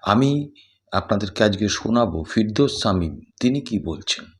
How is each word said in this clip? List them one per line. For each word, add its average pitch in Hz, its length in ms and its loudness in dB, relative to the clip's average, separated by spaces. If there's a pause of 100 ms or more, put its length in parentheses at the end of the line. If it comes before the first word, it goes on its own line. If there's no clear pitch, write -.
আমি 139 480 2 (420)
আপনাদেরকে 101 520 0
আজকে 101 240 2
শোনাবো 101 560 0
ফিরদৌস 113 580 0
শামীম 90 380 0 (200)
তিনি 131 200 2
কি 110 240 -4
বলছেন 82 400 -6 (160)